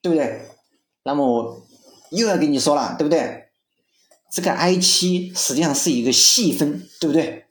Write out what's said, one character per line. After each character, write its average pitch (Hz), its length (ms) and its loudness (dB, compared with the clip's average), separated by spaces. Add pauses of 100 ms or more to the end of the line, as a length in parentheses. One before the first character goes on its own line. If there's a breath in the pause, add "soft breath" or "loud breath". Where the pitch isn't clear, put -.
对 175 100 0
不 160 60 2
对？ 120 320 -6 (520)
那 139 120 -4
么 143 120 0
我 117 400 -2 (440)
又 226 160 0
要 190 100 2
跟 151 160 2
你 135 60 2
说 147 180 2
了， 123 220 -2
对 156 60 0
不 151 40 0
对？ 151 360 -2 (880)
这 180 120 -4
个 180 100 0
I 180 240 2
七 180 580 0
实 - 200 -4
际 151 80 0
上 147 120 0
是 - 160 0
一 120 140 0
个 127 80 2
细 165 400 4
分， 151 340 -2 (140)
对 170 60 -2
不 143 80 0
对？ 117 360 -2